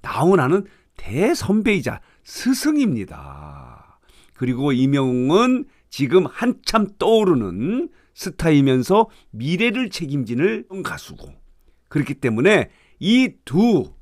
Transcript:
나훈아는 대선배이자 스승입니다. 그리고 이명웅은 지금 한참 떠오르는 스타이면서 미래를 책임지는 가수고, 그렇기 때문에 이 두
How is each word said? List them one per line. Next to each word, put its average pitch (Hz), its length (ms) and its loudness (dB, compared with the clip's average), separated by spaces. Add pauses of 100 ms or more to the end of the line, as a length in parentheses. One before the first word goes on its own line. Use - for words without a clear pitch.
나훈아는 170 640 2 (320)
대선배이자 190 1000 -2 (240)
스승입니다. 82 1500 -4 (580)
그리고 127 380 -2
이명웅은 139 920 2 (240)
지금 147 380 2
한참 - 640 -2 (100)
떠오르는 180 880 0 (260)
스타이면서 156 920 2 (220)
미래를 196 600 -2
책임지는 143 920 -4
가수고, - 500 -14 (560)
그렇기 139 260 -4
때문에 135 560 0 (280)
이 233 320 2 (140)
두 180 580 2